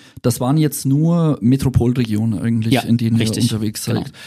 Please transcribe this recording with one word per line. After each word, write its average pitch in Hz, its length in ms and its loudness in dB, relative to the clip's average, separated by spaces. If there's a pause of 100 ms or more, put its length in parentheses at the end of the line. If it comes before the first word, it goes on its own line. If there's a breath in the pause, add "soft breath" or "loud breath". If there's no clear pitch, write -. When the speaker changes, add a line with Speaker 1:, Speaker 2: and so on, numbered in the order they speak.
(220 loud breath)
Speaker 1:
das 120 180 0
waren 131 160 0
jetzt 151 300 0
nur 160 560 2
Metropolregionen 117 1000 0
eigentlich, 117 340 0
Speaker 2:
Ja, 120 80 2
Speaker 1:
in 117 140 2
denen 113 200 2
ihr 113 60 2
Speaker 2:
richtig. 110 220 0
Speaker 1:
unterwegs 110 400 -4
Speaker 2:
Genau. 110 180 -2
Speaker 1:
seid. - 100 -10 (140)